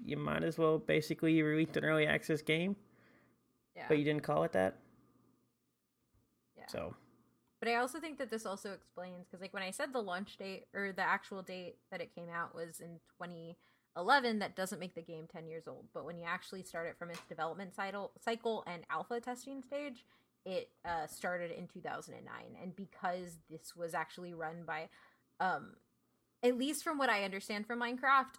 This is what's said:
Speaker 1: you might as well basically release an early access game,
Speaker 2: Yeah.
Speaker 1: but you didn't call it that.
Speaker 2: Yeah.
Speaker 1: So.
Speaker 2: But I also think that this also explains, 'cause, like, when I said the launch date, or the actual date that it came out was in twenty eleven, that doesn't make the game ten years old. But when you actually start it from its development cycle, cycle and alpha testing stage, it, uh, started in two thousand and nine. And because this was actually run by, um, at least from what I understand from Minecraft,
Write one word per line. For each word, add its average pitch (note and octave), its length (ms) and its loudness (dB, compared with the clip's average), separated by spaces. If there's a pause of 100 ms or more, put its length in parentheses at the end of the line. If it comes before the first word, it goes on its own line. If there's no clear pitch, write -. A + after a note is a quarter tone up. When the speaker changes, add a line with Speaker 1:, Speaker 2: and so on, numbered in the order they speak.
Speaker 1:
you D3 120 -2
might D3+ 260 0
as E3 160 2
well D#3+ 200 6
basically D#3+ 640 6
release D#3 340 4
an D3 80 2
early D#3 240 6
access D3+ 340 2
game, F3 320 2 (1000)
Speaker 2:
Yeah. F3 100 -10
Speaker 1:
but D3+ 120 6
you D3 60 4
didn't D3+ 200 2
call D3+ 180 4
it E3 80 2
that. - 280 4 (1800)
Speaker 2:
Yeah. - 120 -16
Speaker 1:
So. - 280 -6 (640)
Speaker 2:
But A3+ 80 0
I A#3 80 4
also B3+ 240 0
think D#4 180 -8
that B3 120 -4
this A3 160 -4
also G3 260 -4
explains, F3+ 560 -12
'cause, F3 120 -14
like, G3 140 -10
when G3 80 -4
I F#3 80 -4
said C#4+ 220 -2
the B3 100 0
launch F#3+ 360 -4
date, F#3+ 360 -8
or G3 180 0
the F#3+ 100 0
actual F#3+ 400 2
date F#3 360 -10 (120)
that F#3 100 -6
it - 140 -8
came E3+ 160 -10
out E3+ 240 -4
was E3 260 -8
in E3+ 180 -12 (180)
twenty E3+ 420 -12 (380)
eleven, A3+ 440 6
that - 160 -2
doesn't F#3+ 240 -2
make F3+ 140 -8
the E3 80 -8
game D#3+ 260 -12
ten E3 180 -12
years D#3+ 220 -10
old. - 240 -12
But D3 120 -6
when E3+ 140 -8
you E3 60 -10
actually F#3 400 -4
start E3+ 240 -4
it - 100 -8
from E3+ 120 -6
its E3+ 160 -8
development E3 480 -4
cycle, G3 440 -4
cycle A3+ 480 0
and F3 240 -8
alpha A#3 300 -2
testing B3+ 420 -8
stage, C#4+ 420 -8 (400)
it, F#3 260 -4 (140)
uh, E3 220 -2
started F3 460 -4
in F3 160 -8
two F3+ 120 -14
thousand - 340 -8
and - 120 -16
nine. A#2 340 -12
And F3 140 -8
because F3+ 640 -6 (100)
this - 280 -14
was E3+ 180 -4
actually F3 400 -4
run E3 300 -6
by, D#3+ 260 -4 (480)
um, F3+ 380 0 (680)
at B3 160 6
least C#4+ 260 0
from D#4 140 0
what C4 100 6
I G3+ 160 4
understand G3 420 -4
from A#3+ 140 -4
Minecraft, C4 580 4